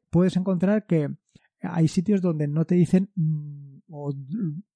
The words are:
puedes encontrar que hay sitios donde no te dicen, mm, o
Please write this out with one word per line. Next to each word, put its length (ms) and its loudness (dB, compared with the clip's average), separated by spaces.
puedes 260 2
encontrar 500 0
que 220 0
hay 260 2
sitios 320 0
donde 260 0
no 180 0
te 120 0
dicen, 400 4
mm, 600 -4
o 240 -10